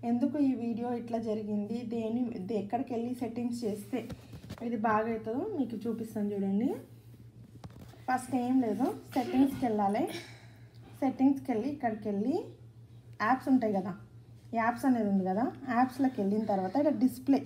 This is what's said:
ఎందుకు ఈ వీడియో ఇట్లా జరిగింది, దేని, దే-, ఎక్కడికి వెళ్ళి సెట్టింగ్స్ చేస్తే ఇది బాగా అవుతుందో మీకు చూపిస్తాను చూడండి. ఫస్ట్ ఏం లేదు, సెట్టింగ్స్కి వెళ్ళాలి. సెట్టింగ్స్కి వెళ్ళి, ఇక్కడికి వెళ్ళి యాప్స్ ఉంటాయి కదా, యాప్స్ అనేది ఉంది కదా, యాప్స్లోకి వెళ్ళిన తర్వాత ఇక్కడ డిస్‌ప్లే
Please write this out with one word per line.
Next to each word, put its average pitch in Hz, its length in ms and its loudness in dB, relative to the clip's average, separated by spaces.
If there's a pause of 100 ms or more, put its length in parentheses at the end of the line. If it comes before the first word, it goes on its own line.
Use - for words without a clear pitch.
(100)
ఎందుకు 240 260 2 (120)
ఈ - 20 6 (140)
వీడియో 233 260 -2 (120)
ఇట్లా 226 260 -2
జరిగింది, 208 500 -2 (160)
దేని, 226 280 -2 (260)
దే-, 220 160 0
ఎక్కడికి 247 320 -4
వెళ్ళి 233 160 -2 (100)
సెట్టింగ్స్ 233 440 -4
చేస్తే 208 340 -4 (680)
ఇది 233 120 -2 (100)
బాగా 220 260 4
అవుతుందో 220 320 -2 (140)
మీకు 233 160 -2 (100)
చూపిస్తాను 220 480 -2
చూడండి. 196 340 2 (1400)
ఫస్ట్ 254 360 0
ఏం 254 120 2 (100)
లేదు, 220 220 2 (280)
సెట్టింగ్స్కి 262 520 2
వెళ్ళాలి. 208 360 2 (960)
సెట్టింగ్స్కి 269 520 4
వెళ్ళి, 226 240 0
ఇక్కడికి 214 340 -4
వెళ్ళి 214 260 0 (920)
యాప్స్ 254 280 2
ఉంటాయి 220 240 4
కదా, 185 160 -2 (680)
యాప్స్ 233 300 2
అనేది 226 240 4
ఉంది 190 180 4
కదా, 214 140 2 (320)
యాప్స్లోకి 254 440 2
వెళ్ళిన 208 300 2
తర్వాత 190 300 0
ఇక్కడ 294 140 4 (100)
డిస్‌ప్లే 262 400 4